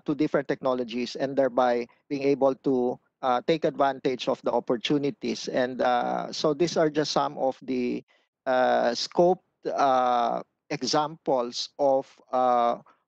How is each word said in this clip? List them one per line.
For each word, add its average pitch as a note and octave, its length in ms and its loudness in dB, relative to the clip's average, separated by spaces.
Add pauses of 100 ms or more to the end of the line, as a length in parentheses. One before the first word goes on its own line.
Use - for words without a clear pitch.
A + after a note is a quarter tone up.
to D3+ 100 -2
different D3 320 0
technologies B2 720 -4
and C3+ 200 -4
thereby B2 500 2 (240)
being C#3 120 -4
able C3+ 340 2
to, B2+ 420 0 (240)
uh, B2 240 0
take E3 180 0
advantage C3+ 640 -2
of B2 140 -2
the A#2+ 100 -2
opportunities. A#2+ 960 -2
And, B2+ 320 -2
uh, B2 500 0
so D#3 220 0
these D3+ 240 -2
are D#3 140 2
just D3 220 -2
some C#3+ 260 -2
of C3 240 -2
the, B2 420 -4 (400)
uh, B2 480 2
scoped, F3+ 480 2 (340)
uh, B2 680 2 (260)
examples D3 1080 -2
of, C3+ 260 2 (280)
uh, B2 460 2 (300)